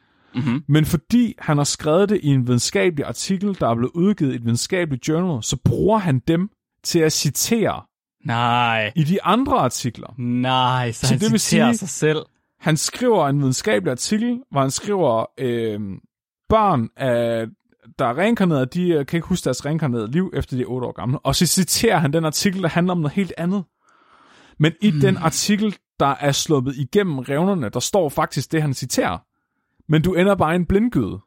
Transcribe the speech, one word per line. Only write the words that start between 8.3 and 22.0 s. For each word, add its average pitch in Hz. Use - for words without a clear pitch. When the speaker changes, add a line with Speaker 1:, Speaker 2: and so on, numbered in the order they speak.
Speaker 2:
i 156
de 175
andre 247
artikler. -
Speaker 1:
Nej, 123
så -
Speaker 2:
Så -
Speaker 1:
han -
Speaker 2:
det 220
vil 220
Speaker 1:
citerer -
Speaker 2:
sige, 226
Speaker 1:
sig 190
selv. 156
Speaker 2:
han 156
skriver 214
en 143
videnskabelig 165
artikel, 233
hvor 139
han 135
skriver, 151
øhm, 107
"Børn, 190
af, 117
der 131
er 120
reinkarneret, 170
de, 180
øh, 147
kan 170
ikke 160
huske -
deres 139
reinkarnerede 127
liv, 180
efter 135
de 123
er 113
otte 123
år 113
gamle." 123
Og 135
så 175
citerer 190
han 151